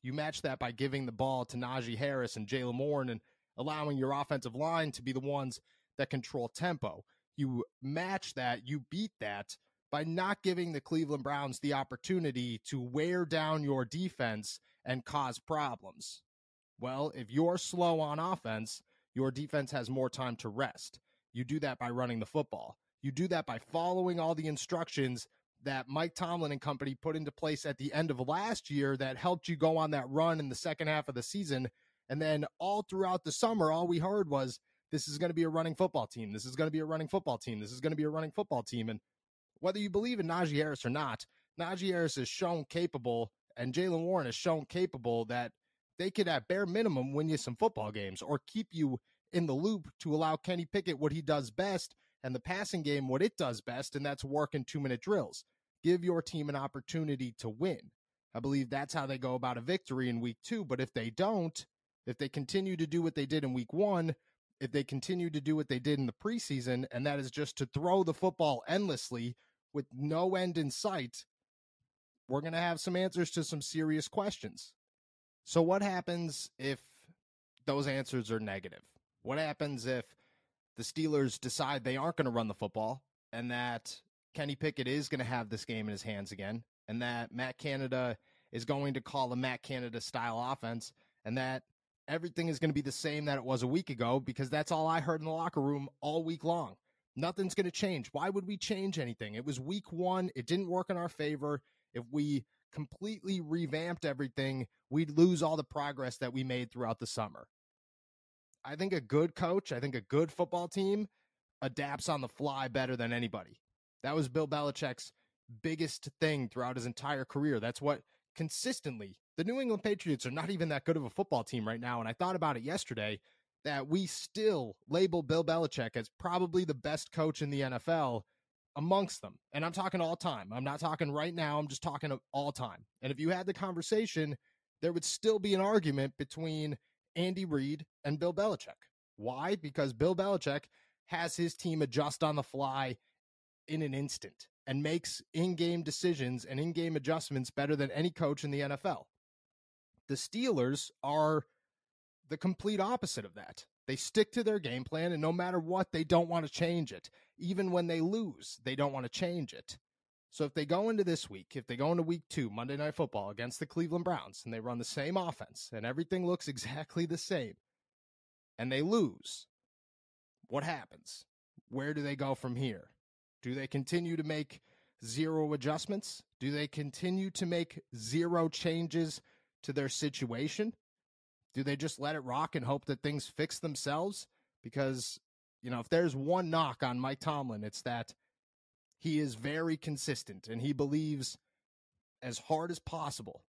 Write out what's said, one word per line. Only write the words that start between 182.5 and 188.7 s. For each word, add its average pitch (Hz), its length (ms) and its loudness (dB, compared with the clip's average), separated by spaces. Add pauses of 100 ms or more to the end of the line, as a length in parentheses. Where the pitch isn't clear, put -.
and 131 80 -2
hope 135 220 0
that 135 160 -2
things 147 260 -2
fix - 320 -4
themselves? 156 680 -2 (360)
Because, 135 560 -2 (420)
you 123 80 -8
know, 120 120 -2
if - 80 -12
there's 165 260 4
one 160 340 2
knock 160 340 2
on 123 160 0
Mike 135 200 -2
Tomlin, 131 460 -2
it's - 160 -8
that 120 320 -4 (880)